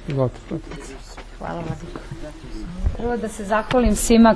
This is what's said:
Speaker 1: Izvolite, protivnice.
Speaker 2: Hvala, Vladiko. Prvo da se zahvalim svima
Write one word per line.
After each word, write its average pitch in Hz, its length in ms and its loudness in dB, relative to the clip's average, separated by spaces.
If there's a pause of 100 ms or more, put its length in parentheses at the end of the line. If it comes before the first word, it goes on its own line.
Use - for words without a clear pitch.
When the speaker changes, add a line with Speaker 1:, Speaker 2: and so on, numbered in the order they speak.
Speaker 1:
Izvolite, 135 280 -2 (140)
protivnice. - 440 -10 (460)
Speaker 2:
Hvala, 165 140 -8
Vladiko. 165 460 -10 (1000)
Prvo 240 200 0
da 214 100 -4
se 214 180 -8
zahvalim 220 500 2
svima 226 400 8